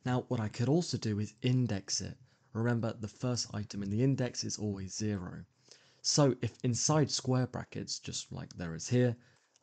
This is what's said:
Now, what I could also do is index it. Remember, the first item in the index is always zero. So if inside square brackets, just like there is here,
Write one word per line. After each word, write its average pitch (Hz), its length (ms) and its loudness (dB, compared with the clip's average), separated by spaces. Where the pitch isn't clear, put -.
Now, 127 220 2
what 117 120 0
I 107 80 0
could 120 200 0
also 160 280 2
do 107 220 0
is 104 240 -4
index 123 580 2
it. 90 160 -8
Remember, 113 400 0
the 104 160 -8
first - 440 -4
item 104 300 -6
in 98 80 -4
the 110 140 2
index 131 400 0
is 104 120 -4
always 98 380 -4
zero. 90 500 -4
So 135 400 4
if - 220 -4
inside 131 480 2
square 127 360 2
brackets, - 520 -8
just - 340 -8
like 87 220 -10
there 85 200 -6
is 80 140 -8
here, 123 280 4